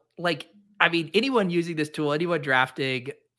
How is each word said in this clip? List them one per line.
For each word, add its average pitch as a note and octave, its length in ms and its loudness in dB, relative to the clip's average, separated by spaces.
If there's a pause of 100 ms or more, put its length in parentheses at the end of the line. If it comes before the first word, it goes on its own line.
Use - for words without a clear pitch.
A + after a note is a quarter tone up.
(180)
like, E3+ 300 -4 (320)
I E3+ 100 6
mean, E3 240 -2
anyone A3+ 380 2
using E3+ 240 0
this D3+ 160 -2
tool, D3 220 -2
anyone E3 280 -2
drafting, C3 720 -2 (280)